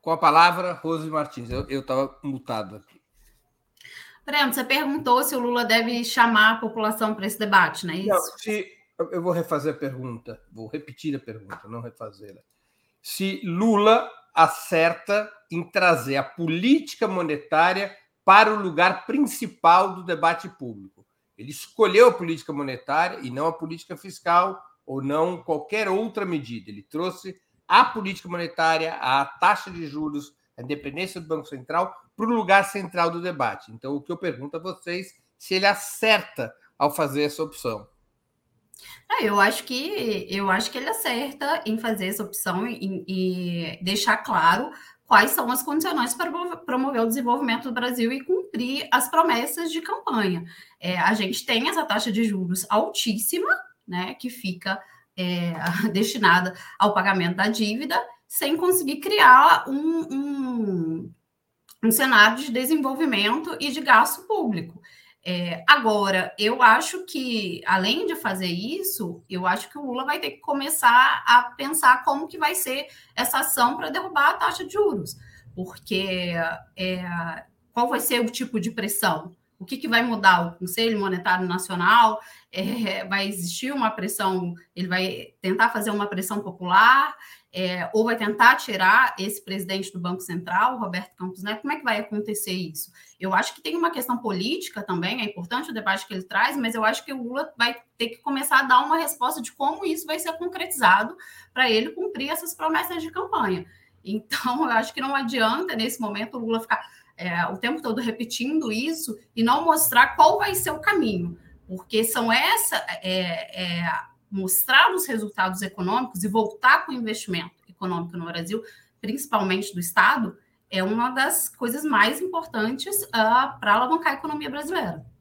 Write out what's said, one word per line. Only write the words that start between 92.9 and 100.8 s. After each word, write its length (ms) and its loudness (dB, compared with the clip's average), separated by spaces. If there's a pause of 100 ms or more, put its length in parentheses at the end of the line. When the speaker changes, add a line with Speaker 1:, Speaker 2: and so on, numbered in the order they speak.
Speaker 2:
Eu 140 -4
acho 200 0
que 80 -20
tem 140 -6
uma 160 0
questão 260 -4
política 640 -4
também, 400 -4
é 40 -4
importante 460 -8
o 20 -8
debate 340 -2
que 60 -12
ele 100 -6
traz, 320 0
mas 180 -2
eu 120 -2
acho 180 0
que 80 -12
o 100 -8
Lula 360 -6
vai 180 0 (220)
ter 120 -4
que 100 -14
começar 400 0
a 40 2
dar 160 6
uma 180 2
resposta 440 -4
de 100 -10
como 340 -4
isso 200 -4
vai 140 -4
ser 180 -6
concretizado 800 2 (360)